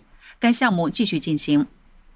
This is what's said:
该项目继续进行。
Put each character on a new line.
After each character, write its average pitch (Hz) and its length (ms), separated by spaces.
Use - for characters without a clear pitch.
该 240 120
项 240 220
目 170 160
继 - 160
续 165 140
进 156 180
行。 147 300